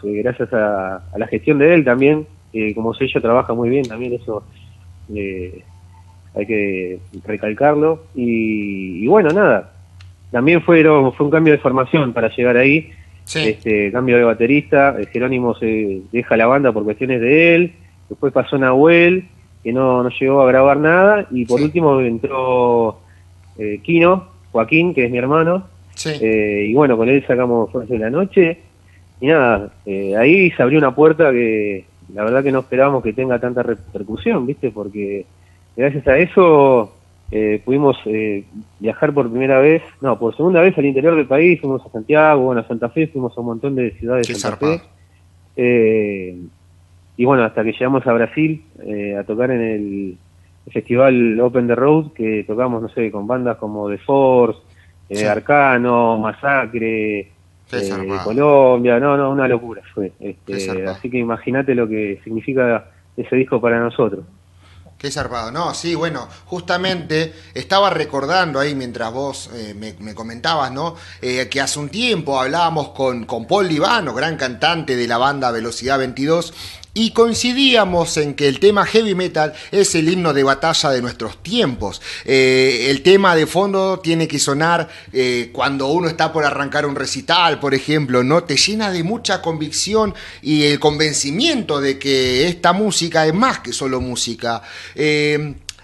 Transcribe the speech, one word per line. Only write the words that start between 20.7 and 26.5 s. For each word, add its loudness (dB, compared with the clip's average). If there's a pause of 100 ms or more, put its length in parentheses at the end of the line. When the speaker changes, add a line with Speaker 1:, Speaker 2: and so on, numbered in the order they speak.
Speaker 1:
nada, 4
y -2
por 2
Speaker 2:
Sí. 2
Speaker 1:
último 2
entró, 0 (580)
eh, -8
Kino, 2 (240)
Joaquín, 2
que 2
es -4
mi -2
hermano, 0 (280)
Speaker 2:
Sí. -8 (100)
Speaker 1:
eh, 0